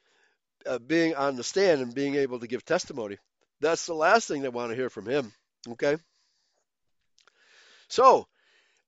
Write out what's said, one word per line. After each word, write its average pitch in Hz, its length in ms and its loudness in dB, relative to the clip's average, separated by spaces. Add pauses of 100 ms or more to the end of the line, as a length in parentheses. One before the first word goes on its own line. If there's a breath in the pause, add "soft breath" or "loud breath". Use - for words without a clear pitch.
(640)
uh, 131 140 -4
being 160 360 0
on 139 220 -2
the 117 80 -8
stand 180 360 2
and 120 140 -6
being 139 200 -2
able 127 240 -2
to 117 80 -12
give 117 180 -8
testimony. 123 520 -4 (440)
That's 156 240 0
the 175 80 -6
last 175 340 4
thing 151 140 -4
they 135 80 -4
wanna 120 260 -6
hear 127 140 -4
from 104 180 -12
him, 123 260 -4 (360)
okay? 143 260 -2 (1900 soft breath)
So, 233 400 6 (600)